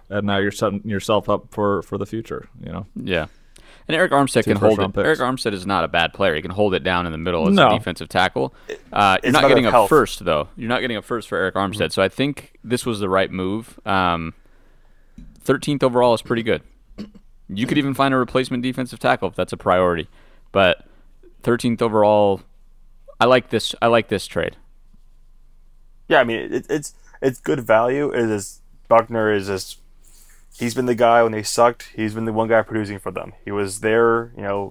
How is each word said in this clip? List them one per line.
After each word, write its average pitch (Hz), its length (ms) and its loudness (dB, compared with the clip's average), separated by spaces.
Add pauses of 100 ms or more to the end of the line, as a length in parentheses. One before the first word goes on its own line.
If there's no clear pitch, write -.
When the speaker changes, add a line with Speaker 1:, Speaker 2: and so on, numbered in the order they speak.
Speaker 1:
and 101 180 -4
now 101 100 0
you're 98 140 0
setting 101 320 -4
yourself 104 460 -2
up 101 220 -2
for, 101 320 -2
for - 140 -8
the 98 80 -8
future, - 420 -10 (140)
you - 100 -14
know? 90 140 -10 (100)
Speaker 2:
Yeah. 85 320 -4 (600)
And 156 80 -2
Eric 170 160 0
Armstead 135 320 2
Speaker 1:
Two 110 80 0
Speaker 2:
can 104 60 2
hold 107 160 4
it. - 20 2
Speaker 1:
first-round 98 180 -2
picks. 101 120 0
Speaker 2:
Eric 151 140 2
Armstead 127 340 -4
is 90 120 -8
not 92 180 0
a 80 40 -2
bad 82 260 0
player. 95 220 0
He 78 60 -4
can 85 100 -10
hold 101 220 0
it 80 100 -2
down 90 220 0
in 85 80 -6
the 78 40 -8
middle 82 300 -2
as 196 80 4
Speaker 1:
No. 160 140 6
Speaker 2:
a 107 80 4
defensive 90 320 -8
tackle. 113 440 0 (380)
Uh, 98 320 4
you're - 60 -2
Speaker 3:
It's 123 40 2
Speaker 2:
not 143 100 4
Speaker 3:
not 139 40 6
Speaker 2:
getting 127 200 4
Speaker 3:
of - 20 2
Speaker 2:
a - 20 2
Speaker 3:
health. 110 180 6
Speaker 2:
first, 123 360 2
though. 76 320 0
You're 120 120 -8
not 123 120 -2
getting 117 160 -4
a 98 40 -8
first 117 280 -8
for 101 80 -4
Eric 90 180 -2
Armstead. 98 160 -2 (160)
Speaker 3:
Mm-hmm. 80 40 -10
Speaker 2:
So - 100 -2
I 95 80 2
think - 540 -6
this 117 220 -4
was 110 140 -4
the 98 100 -4
right 95 220 0
move. 95 540 -6
Um, 87 480 -2 (1080)
thirteenth 139 420 0
overall 123 300 4
is 107 80 0
pretty 117 220 -4
good. 101 180 -2 (840)
You 107 200 -6
could 143 100 -2
even 139 160 0
find 139 200 0
a 131 40 2
replacement 127 460 -2
defensive 123 340 -8
tackle 127 320 0
if - 60 -12
that's 92 180 -4
a 95 40 -8
priority. 90 500 0 (440)
But 95 320 2 (600)
thirteenth 120 380 0
overall, 104 600 4 (800)
I 113 60 4
like 127 240 4
this. - 340 -2
I 117 40 4
like 117 200 2
this 98 180 -4
trade. - 300 -6 (1500)
Speaker 3:
Yeah, 151 120 4
I 127 40 6
mean, 113 300 -4
it, 135 160 -4
it's, 151 240 -6 (280)
it's 135 180 -2
good 147 220 -2
value. 120 520 2
It 117 160 0
is, 104 320 -6 (260)
Buckner 113 440 2
is 101 160 -2
just, 95 320 -8 (760)
he's 117 200 -6
been 127 100 -2
the 123 100 0
guy 117 280 6
when 113 80 2
they 107 120 -4
sucked. - 520 0
He's 110 180 -2
been 113 120 -6
the 113 80 -4
one 110 140 0
guy 110 140 4
producing 104 380 -6
for 95 120 -8
them. 92 220 -10 (100)
He 101 80 -10
was 101 280 -4
there, 117 560 2
you 104 80 -12
know, 101 280 -4